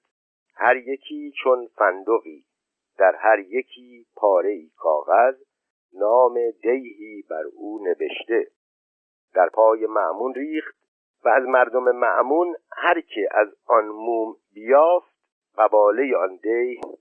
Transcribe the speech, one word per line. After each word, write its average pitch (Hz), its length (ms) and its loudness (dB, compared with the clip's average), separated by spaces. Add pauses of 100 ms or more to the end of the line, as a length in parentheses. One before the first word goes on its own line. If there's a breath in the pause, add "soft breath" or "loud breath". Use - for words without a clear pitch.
(560)
هر 120 200 2
یکی 139 580 -10 (100)
چون 123 320 0
فندقی، 95 720 -2 (520)
در 92 180 4
هر 101 240 2
یکی 120 640 -10 (100)
پاره‌ای 92 640 0
کاغذ، 85 580 2 (580)
نام 120 580 2 (100)
دیهی 107 680 -6
بر 78 140 -8 (140)
او 104 300 -10
نبشته، 87 600 -4 (840)
در 90 200 2
پای 110 320 4
مأمون 107 480 -2
ریخت 151 420 -8 (500)
و 123 40 4
از 131 140 2
مردم 127 480 2
مأمون 123 640 0 (160)
هر 170 300 0
که 98 300 -6
از 107 160 2 (200)
آن 113 180 2
موم 110 500 -6 (180)
بیافت 143 600 2 (440)
قباله 107 580 2
آن 92 200 -2
دیه 117 460 -4 (200)